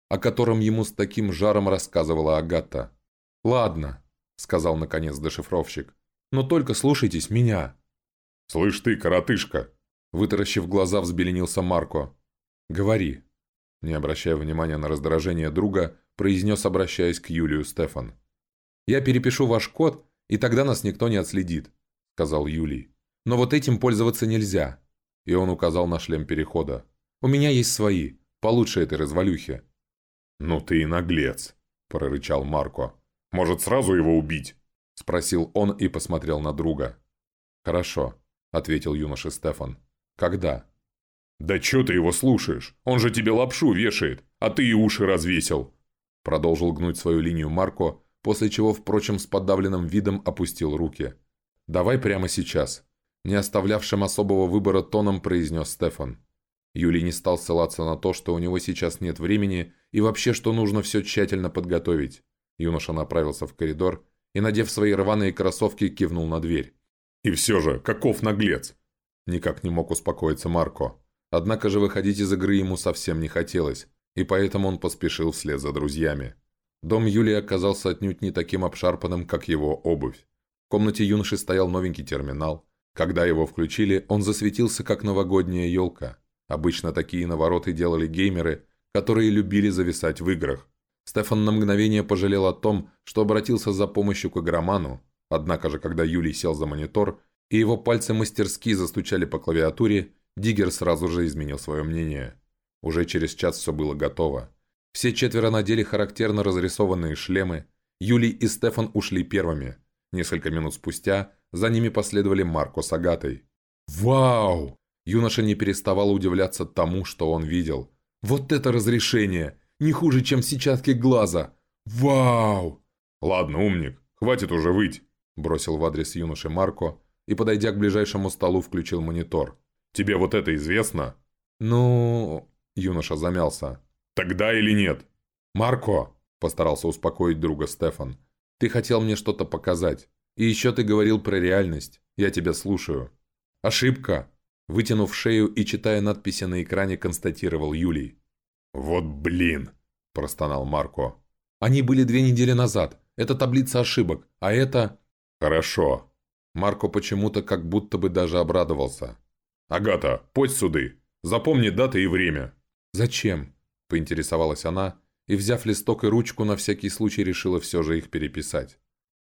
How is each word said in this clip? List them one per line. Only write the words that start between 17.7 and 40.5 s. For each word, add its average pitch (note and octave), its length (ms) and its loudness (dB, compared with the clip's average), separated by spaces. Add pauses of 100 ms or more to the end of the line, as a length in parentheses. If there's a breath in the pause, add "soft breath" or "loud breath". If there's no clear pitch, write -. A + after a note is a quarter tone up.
«Я C3 140 2
перепишу C3 460 2
ваш A2+ 220 2
код, D#3+ 360 0 (240)
и G#2+ 100 2
тогда B2 260 2
нас B2 200 0
никто G#2 240 0
не A2 80 2
отследит», F2 540 -2 (440)
сказал D2+ 320 -2
Юлий. D2+ 460 -4 (320)
«Но A#2+ 120 0
вот B2 160 2
этим C#3 260 2
пользоваться A#2 480 2
нельзя», G2 540 0 (440)
и F2 100 0
он F#2 160 2
указал F2 360 0
на E2+ 120 -2
шлем D#2 260 -4
перехода. D2+ 640 -4 (360)
«У C3 60 2
меня C#3+ 200 4
есть B2 240 2
свои, F#2+ 440 0 (240)
получше A2 420 2
этой D2 160 0
развалюхи». D#2 640 -2 (760)
«Ну D#2 220 -2
ты D#2+ 220 0
и D#2 40 0
наглец», E2 720 -2 (320)
прорычал C#2+ 560 -4
Марко. C#2+ 500 -4 (380)
«Может, F2 300 0
сразу G2+ 320 2
его D#2+ 240 4
убить?» D2+ 360 -4 (400)
спросил E2+ 600 -2
он G2+ 180 2
и G2 160 -2
посмотрел D#2+ 520 -4
на D2+ 120 -2
друга. D2 460 -4 (680)
«Хорошо», E2 520 -4 (360)
ответил D#2 400 -2
юноша D2+ 380 -4
Стефан. D2 480 -6 (380)
«Когда?» F2 500 -2 (760)